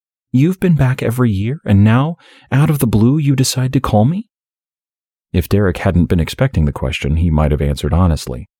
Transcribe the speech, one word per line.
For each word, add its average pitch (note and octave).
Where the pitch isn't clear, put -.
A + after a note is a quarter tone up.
You've D#3
been F3
back C3
every B2
year, G#2+
and G2+
now, B2+
out C#3+
of D3+
the C#3
blue, A2+
you C#3+
decide C3
to C3
call G#2+
me? F3
If F2
Derek G2
hadn't E2+
been F2+
expecting E2
the D2
question, -
he E2+
might D2+
have C#2+
answered C#2+
honestly. D#2+